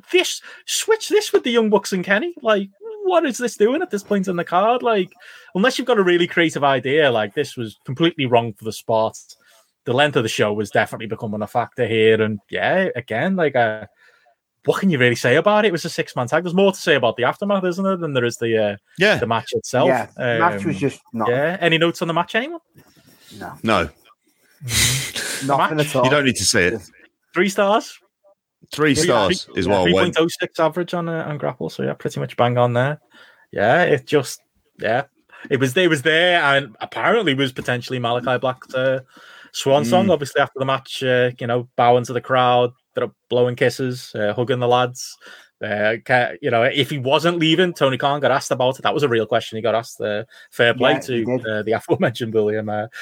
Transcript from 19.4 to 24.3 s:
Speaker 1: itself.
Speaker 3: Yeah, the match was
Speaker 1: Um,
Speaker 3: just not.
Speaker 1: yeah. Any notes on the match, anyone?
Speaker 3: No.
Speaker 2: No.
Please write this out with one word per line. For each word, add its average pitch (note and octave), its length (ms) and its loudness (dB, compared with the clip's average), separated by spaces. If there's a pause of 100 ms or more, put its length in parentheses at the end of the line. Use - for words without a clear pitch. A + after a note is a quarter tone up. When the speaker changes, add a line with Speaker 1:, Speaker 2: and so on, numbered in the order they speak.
Speaker 1:
itself. B2 340 0
Speaker 3:
Yeah, A#2+ 200 0 (100)
the A#2+ 240 -2
match G#2+ 240 0
was D3 100 -2
Speaker 1:
Um, - 60 -8
Speaker 3:
just C#3 200 -4 (120)
not. A2+ 160 -2
Speaker 1:
yeah. D3 320 -2
Any E3 180 2
notes E3 240 -2
on E3 60 -4
the E3 60 -4
match, E3+ 200 -4
anyone? D4+ 240 -6 (800)
Speaker 3:
No. F2 140 -14 (100)
Speaker 2:
No. F#2+ 260 2 (760)